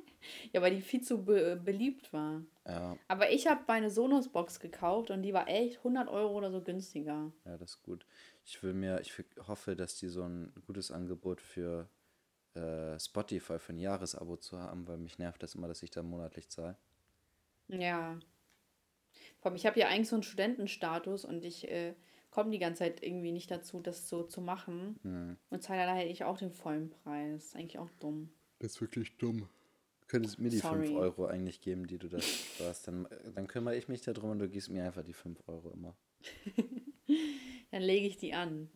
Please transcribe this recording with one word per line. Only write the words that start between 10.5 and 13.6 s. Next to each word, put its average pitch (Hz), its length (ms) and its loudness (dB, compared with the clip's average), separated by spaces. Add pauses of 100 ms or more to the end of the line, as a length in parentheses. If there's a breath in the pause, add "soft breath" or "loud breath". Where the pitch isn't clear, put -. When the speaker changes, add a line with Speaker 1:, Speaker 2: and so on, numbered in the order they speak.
Speaker 2:
gutes 98 260 -8
Angebot 90 500 -4
für, 85 480 -4 (640)
äh, 80 480 -4
Spotify 92 580 -4
für - 140 -10